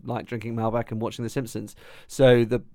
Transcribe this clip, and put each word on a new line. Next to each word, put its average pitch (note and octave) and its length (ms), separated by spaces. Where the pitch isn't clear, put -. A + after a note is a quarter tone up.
like A#2+ 220
drinking A2+ 300
Malbec A2+ 360
and A2+ 100
watching A2+ 220
The A2+ 60
Simpsons. A2 460
So B2 380
the, A#2 160